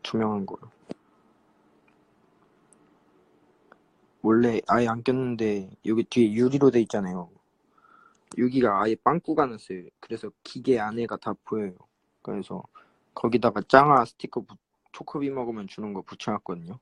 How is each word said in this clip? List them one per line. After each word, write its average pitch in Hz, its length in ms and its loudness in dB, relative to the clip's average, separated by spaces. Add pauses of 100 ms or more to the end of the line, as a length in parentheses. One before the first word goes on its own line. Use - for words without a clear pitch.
투명한 107 420 -2
거요. - 260 -16 (3500)
원래 113 460 4
아예 117 200 2
안 117 160 -4
꼈는데 113 680 -2 (140)
여기 113 180 0
뒤에 113 300 2
유리로 131 380 4
돼 120 100 4
있잖아요. 92 480 -4 (1080)
여기가 123 460 2
아예 110 200 2
빵꾸가 156 440 0
났어요. 95 360 -12 (160)
그래서 110 320 -12 (120)
기계 123 360 -2
안에가 107 380 -6
다 107 160 -6 (120)
보여요. 104 280 -6 (480)
그래서 98 420 -10 (520)
거기다가 110 520 0
짱아 135 380 8
스티커 - 360 -10
부-, - 160 -20 (360)
초코비 143 380 -6
먹으면 117 360 -6
주는 104 260 -10
거 95 100 -8
붙여놨거든요. 92 800 -8